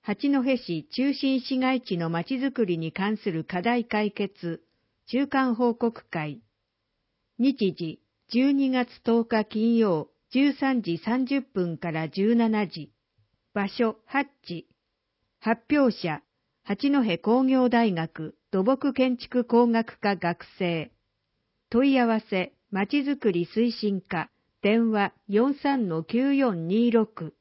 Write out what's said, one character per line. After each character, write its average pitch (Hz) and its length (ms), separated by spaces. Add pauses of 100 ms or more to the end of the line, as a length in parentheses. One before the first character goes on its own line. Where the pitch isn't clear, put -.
八 247 320
戸 269 240
市 165 340
中 269 240
心 269 260
市 254 180
街 254 220
地 196 160
の 165 140
ま 170 140
ち 269 120
づ 262 140
く 240 160
り 175 120
に 160 140
関 202 240
す 208 140
る 160 140
課 180 180
題 233 220
解 214 260
決、 190 520 (440)
中 277 200
間 262 280
報 233 200
告 233 360
会。 151 320 (960)
日 233 360
時、 160 260 (280)
十 262 240
二 277 180
月 254 180 (160)
十 233 200
日 220 200
金 226 320
曜、 190 340 (200)
十 277 240
三 269 280
時 170 160
三 247 280
十 277 160
分 175 340
か 170 160
ら 160 160
十 202 260
七 220 320
時。 151 260 (600)
場 196 160
所、 226 280 (100)
ハ 277 140
ッ 277 60 (200)
チ。 170 200 (760)
発 226 300
表 277 240
者、 156 280 (400)
八 277 280
戸 226 280
工 247 260
業 262 240
大 233 240
学 160 440 (140)
土 190 120
木 269 300
建 254 240
築 247 280
工 233 220
学 226 320
科 202 180
学 175 300 (120)
生。 170 340 (760)
問 269 240
い 269 60
合 240 80
わ 226 140
せ、 - 340 (160)
ま 196 160
ち 285 140
づ 277 160
く 226 160
り 170 140
推 233 260
進 202 280
課、 - 300 (320)
電 226 280
話 208 220 (160)
四 233 260
三 277 340
の 160 160
九 262 300
四 208 340
二 233 220
六。 220 500